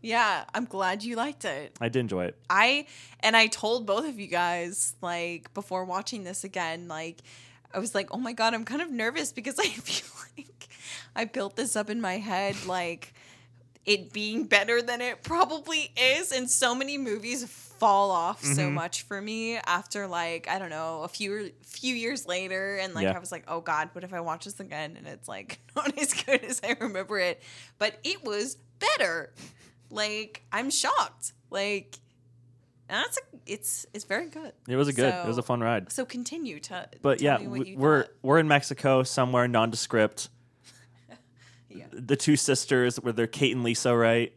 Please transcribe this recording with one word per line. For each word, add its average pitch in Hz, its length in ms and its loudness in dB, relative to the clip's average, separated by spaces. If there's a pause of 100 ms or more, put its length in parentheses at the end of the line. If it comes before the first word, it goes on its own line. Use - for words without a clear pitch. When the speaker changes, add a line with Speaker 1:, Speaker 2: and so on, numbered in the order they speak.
Speaker 1:
Yeah, 220 420 2 (100)
I'm 240 120 -2
glad 190 360 -2
you 233 140 -4
liked 254 300 -4
it. 147 340 -6
Speaker 2:
I 113 80 0
did 123 120 2
enjoy 95 260 -2
it. - 100 -6 (140)
Speaker 1:
I, 247 360 4 (340)
and 220 140 4
I 226 120 8
told 226 400 0
both 226 200 0
of 240 140 -8
you 202 60 -8
guys, 175 760 -2
like, 170 540 -6
before 185 320 -6
watching 196 380 -6
this 185 200 -8
again, 175 440 -6
like, 160 340 -10 (520)
I 190 60 -2
was 226 140 -6
like, 202 180 0
"Oh 220 60 -6
my 240 140 -4
God, 226 220 2
I'm 226 100 -4
kind 269 180 -4
of 339 80 -6
nervous 254 420 -2
because 254 260 -6
<laughs> - 20 0
I 415 60 4
feel - 420 -6 (300)
like - 300 -20 (480)
I 226 80 0
built 202 320 -6
this 226 200 -2
up 208 140 -2
in 233 100 -2
my 190 180 -2
head, 196 360 -2 (120)
like, 175 460 -4 (720)
it 202 280 2
being 214 320 -2
better 208 360 4
than 240 200 -4
it 247 220 -4
probably 320 720 0
is." 269 360 4
And 254 160 -2
so 247 260 4
many 269 240 -2
movies 240 460 -4
fall 202 680 4
off 175 320 0
so 143 180 2
Speaker 2:
Mm-hmm. 143 120 0
Speaker 1:
much 165 280 -4
for 202 180 -10
me 220 360 -6
after, 196 500 -2
like, 170 420 -4
I 190 120 -2
don't 175 100 -8
know, 160 320 -6
a 156 60 -8
few, 202 420 -8 (160)
few - 280 -6
years 233 320 -4
later. 190 500 -4
And, 190 180 -6
like, 165 100 -2
Speaker 2:
Yeah. 190 120 0
Speaker 1:
I - 20 -8
was 180 140 -10
like, 165 160 -12
"Oh 170 120 -6
God, 160 320 -2
what 180 120 -12
if 185 100 -14
I 175 60 -6
watch 170 240 -6
this 202 160 -14
again 156 360 -10
and - 120 -18
it's, 139 200 -18
like, - 300 -12 (100)
<laughs> - 80 -8
not 285 220 -2
as 294 160 2
good 269 300 2
as 247 180 -4
I 226 180 -2
remember 202 380 -4
it?" 180 240 0 (360)
But 214 260 -2
it 381 200 -6
was 220 320 -4 (220)
better. 196 540 0 (580)
Like, 214 520 -4 (100)
I'm 247 180 -2
shocked. - 640 0 (180)
Like, 196 480 -4 (920)
that's 262 300 -2
a, - 20 -2 (260)
it's, - 480 -6
it's 208 100 -10
very 262 240 -2
good. 311 240 -14 (160)
Speaker 2:
It 123 80 0
was 143 120 6
a 139 40 0
good, 127 200 4
it - 140 -4
was 117 120 0
a 120 40 -2
Speaker 1:
So, - 40 -4
Speaker 2:
fun 120 140 0
ride. 113 320 0
Speaker 1:
so 262 120 -4
continue 247 560 -8
to - 280 -10 (140)
Speaker 2:
But 139 160 4
Speaker 1:
tell 135 60 0
Speaker 2:
yeah, 143 140 6
Speaker 1:
me - 100 -4
what - 100 -6
Speaker 2:
w-, 110 140 -4
Speaker 1:
you 131 60 -12
Speaker 2:
we're, 143 240 6
Speaker 1:
thought. - 100 -4 (100)
Speaker 2:
we're 143 160 6
in 156 100 4
Mexico 139 540 4
somewhere 123 460 2
nondescript. 113 840 2
Speaker 1:
<laughs> - 40 -20 (1300)
Yeah. 95 240 -16
Speaker 2:
The 127 240 2
two 151 200 6
sisters, 127 640 4
were 117 120 -2
there 113 140 2
Kate 127 280 2
and 123 100 0
Lisa, 120 320 4
right? 117 400 4